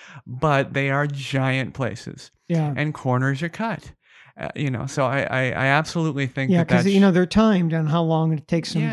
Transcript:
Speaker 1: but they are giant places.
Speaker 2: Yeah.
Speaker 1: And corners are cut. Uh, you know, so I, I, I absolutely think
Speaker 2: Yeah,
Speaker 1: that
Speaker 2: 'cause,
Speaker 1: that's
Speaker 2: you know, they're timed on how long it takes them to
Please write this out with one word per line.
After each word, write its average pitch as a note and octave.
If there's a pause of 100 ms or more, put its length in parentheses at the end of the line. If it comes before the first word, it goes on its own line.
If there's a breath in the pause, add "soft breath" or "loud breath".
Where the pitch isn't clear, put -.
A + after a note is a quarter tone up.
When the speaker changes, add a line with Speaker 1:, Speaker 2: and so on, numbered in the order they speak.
(260 loud breath)
Speaker 1:
but C#3
they C#3
are C#3+
giant C3
places. - (180)
Speaker 2:
Yeah. D#3
Speaker 1:
And D3
corners C3
are E3+
cut. A3 (420 soft breath)
Uh, -
you C#3+
know, C3
so C3+
I, B2
I, C3 (100)
I A2+
absolutely C#3+
think C3+
Speaker 2:
Yeah, F3+
Speaker 1:
that E3
Speaker 2:
'cause, -
Speaker 1:
that's G3
Speaker 2:
you G3
know, G3
they're F3+
timed F#3
on D#3+
how E3
long D#3+
it D3
takes E3
them -
to D#3